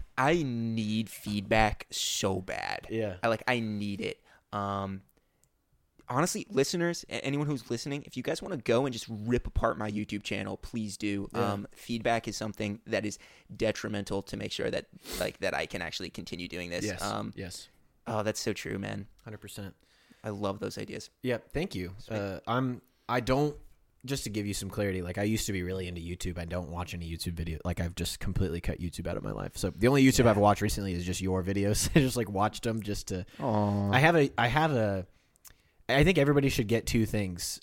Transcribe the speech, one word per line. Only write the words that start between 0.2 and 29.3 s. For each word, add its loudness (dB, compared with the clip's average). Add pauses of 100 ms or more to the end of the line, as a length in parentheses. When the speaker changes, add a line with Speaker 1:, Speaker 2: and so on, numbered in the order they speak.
Speaker 1:
need 0
feedback 2
so 0
bad. -6
Speaker 2:
Yeah. -2
Speaker 1:
I, 2
like, 0
I 2
need -2
it. -6 (320)
Um, -4 (1080)
honestly, 0
listeners, 0
a-, -6
anyone 0
who's -4
listening, -4
if -16
you -4
guys -4
wanna -6
go 2
and -2
just -8
rip 0
apart 2
my -4
YouTube -4
channel, -4
please -6
do. -2
Speaker 2:
Yeah. 0
Speaker 1:
Um, -6
feedback -2
is -6
something -4
that 0
is -6 (360)
detrimental -2
to -10
make -6
sure -2
that, -4 (320)
like, -4
that 0
I 0
can -6
actually -6
continue -10
doing -8
this. -2
Speaker 2:
Yes. -4
Speaker 1:
Um, -4
Speaker 2:
Yes. -12 (380)
Speaker 1:
oh, 0
that's -2
so -2
true, -6
man. -6 (180)
Speaker 2:
Hundred -12
percent. -12 (480)
Speaker 1:
I -6
love -2
those -4
ideas. -10 (120)
Speaker 2:
Yep. -2
Thank -4
you. -6
Speaker 1:
Sweet. -8
Speaker 2:
Uh, -4
I'm, 0 (280)
I 2
don't, 2 (500)
just -4
to -6
give -2
you -2
some -4
clarity, -2
like, -6
I 0
used 2
to -2
be 0
really -4
into -6
YouTube. -4
I -6
don't -4
watch -6
any -8
YouTube -4
video. -4
Like, 0
I've -2
just -4
completely 0
cut -2
YouTube -6
out -4
of -6
my -4